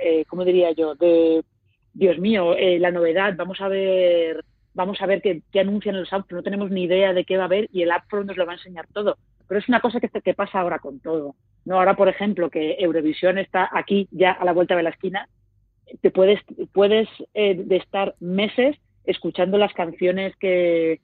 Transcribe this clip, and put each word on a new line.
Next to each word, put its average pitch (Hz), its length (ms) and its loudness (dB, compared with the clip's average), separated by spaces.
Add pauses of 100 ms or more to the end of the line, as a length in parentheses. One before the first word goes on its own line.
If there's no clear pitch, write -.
eh, 160 240 2
¿cómo 180 180 -6
diría 180 260 4
yo? 156 240 -2
De, 165 480 4 (500)
"Dios 175 240 2
mío, 185 380 2
eh, 180 240 2
la 175 120 2
novedad, 175 460 0
vamos 185 240 -8
a 196 60 -4
ver, 180 760 0 (300)
vamos 185 280 -6
a 196 40 -2
ver 185 160 0
qué, 175 200 -2 (100)
qué 196 80 0
anuncian 196 360 -2
en 190 60 -6
los 170 120 -8
upfronts, 196 180 -6
no 180 120 -10
tenemos 202 280 -6
ni 185 140 -2
idea 185 280 2
de 180 100 0
qué 185 140 -2
va 190 60 0
a 180 40 -4
haber 202 240 -2
y 180 120 -2
el 170 60 0
upfront 196 380 -4
nos 190 100 -10
lo 180 80 0
va 170 80 -12
a - 20 -12
enseñar 180 380 -18
todo". 202 240 -2 (300)
Pero 196 120 -2
es - 100 -6
una 240 100 4
cosa 240 200 -2
que, 233 100 -4
que 190 240 -4
pasa 202 260 -4
ahora 175 200 -2
con 143 200 -14
todo, 156 360 -6 (280)
¿no? 185 160 0
Ahora, 190 160 4
por 196 140 4
ejemplo, 190 400 -2
que 160 300 -4
Eurovisión 165 580 0
está 185 340 -2
aquí 196 400 0
ya 180 200 2
a 185 120 -6
la 180 80 2
vuelta 180 240 2
de 170 80 0
la 165 60 -2
esquina, 190 400 -8 (720)
te - 100 4
puedes, 196 300 4 (320)
puedes, 208 340 2 (260)
eh, 208 220 0
de 185 220 0
estar 196 420 -4
meses 208 560 0 (300)
escuchando 185 520 -2
las 202 140 2
canciones 180 640 -4
que, 170 680 0